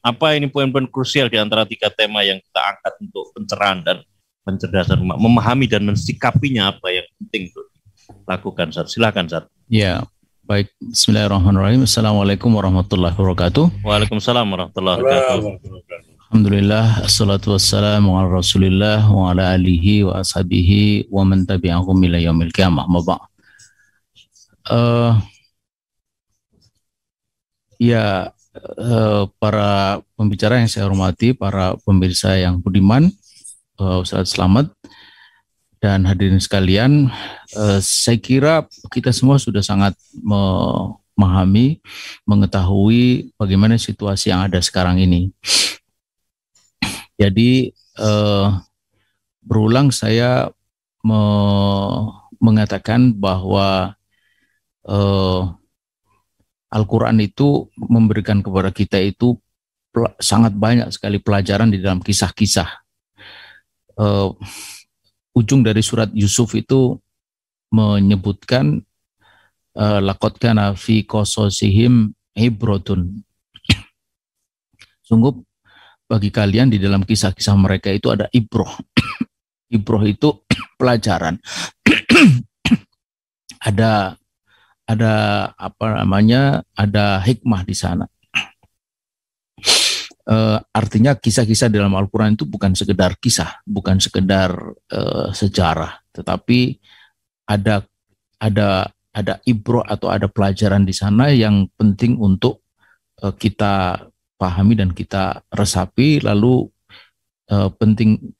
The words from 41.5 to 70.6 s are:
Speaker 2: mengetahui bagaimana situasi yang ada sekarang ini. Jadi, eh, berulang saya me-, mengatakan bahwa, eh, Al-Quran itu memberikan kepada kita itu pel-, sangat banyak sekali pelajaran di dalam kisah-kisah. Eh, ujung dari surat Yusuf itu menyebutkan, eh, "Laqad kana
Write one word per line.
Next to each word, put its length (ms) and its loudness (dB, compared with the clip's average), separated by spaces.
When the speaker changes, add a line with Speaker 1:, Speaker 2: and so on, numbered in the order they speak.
Speaker 2:
mengetahui 1120 0
bagaimana 380 2
situasi 560 -4
yang 160 0
ada 160 0
sekarang 400 0
ini. 260 2
Jadi, 560 2
eh, 480 0
berulang 480 2
saya 580 -2
me-, 1040 0
mengatakan 760 2
bahwa, 800 -2
eh, 520 0
Al-Quran 480 0
itu 560 0
memberikan 640 2
kepada 300 -2
kita 260 -2
itu 400 0
pel-, 240 -2
sangat 400 2
banyak 320 0
sekali 320 -6
pelajaran 480 0
di 80 -2
dalam 240 -2
kisah-kisah. 640 -2
Eh, 340 0
ujung 240 2
dari 160 2
surat 320 -2
Yusuf 400 0
itu 480 0
menyebutkan, 1120 0
eh, 240 2
"Laqad 320 -2
kana 400 0